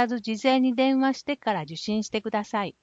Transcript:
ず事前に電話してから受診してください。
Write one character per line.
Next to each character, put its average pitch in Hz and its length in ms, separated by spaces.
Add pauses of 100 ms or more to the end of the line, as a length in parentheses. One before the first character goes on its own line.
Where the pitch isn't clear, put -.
ず 240 120
事 220 240
前 262 160
に 254 160
電 262 240
話 269 200
し - 40
て 285 140
か - 160
ら 170 100
受 151 120
診 214 280
し - 60
て 214 120
く 220 80
だ 214 140
さ 208 220
い。 160 180